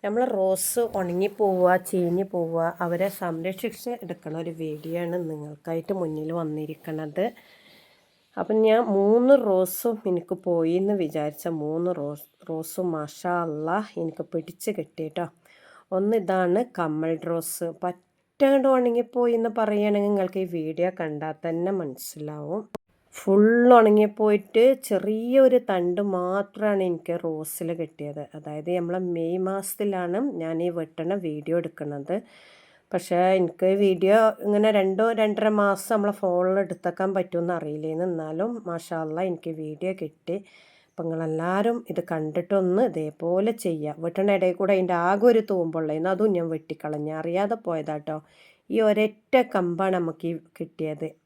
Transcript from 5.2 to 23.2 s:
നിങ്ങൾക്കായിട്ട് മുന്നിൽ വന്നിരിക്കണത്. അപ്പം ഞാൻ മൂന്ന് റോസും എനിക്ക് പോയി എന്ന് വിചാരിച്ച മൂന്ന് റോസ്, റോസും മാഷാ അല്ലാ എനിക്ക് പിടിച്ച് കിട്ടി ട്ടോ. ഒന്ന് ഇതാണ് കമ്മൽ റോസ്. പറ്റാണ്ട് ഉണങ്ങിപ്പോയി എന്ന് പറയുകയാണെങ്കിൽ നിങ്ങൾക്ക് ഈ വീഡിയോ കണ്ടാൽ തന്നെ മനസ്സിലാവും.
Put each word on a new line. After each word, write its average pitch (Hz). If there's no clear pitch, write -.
നിങ്ങൾക്കായിട്ട് 156
മുന്നിൽ 156
വന്നിരിക്കണത്. 156
അപ്പം 214
ഞാൻ 220
മൂന്ന് 240
റോസും 185
എനിക്ക് 175
പോയി 170
എന്ന് 202
വിചാരിച്ച 151
മൂന്ന് 165
റോസ്, 147
റോസും 165
മാഷാ 156
അല്ലാ 160
എനിക്ക് 160
പിടിച്ച് 170
കിട്ടി 156
ട്ടോ. 170
ഒന്ന് 208
ഇതാണ് 185
കമ്മൽ 160
റോസ്. 170
പറ്റാണ്ട് 269
ഉണങ്ങിപ്പോയി 240
എന്ന് 226
പറയുകയാണെങ്കിൽ 208
നിങ്ങൾക്ക് 190
ഈ -
വീഡിയോ 160
കണ്ടാൽ 156
തന്നെ 170
മനസ്സിലാവും. 151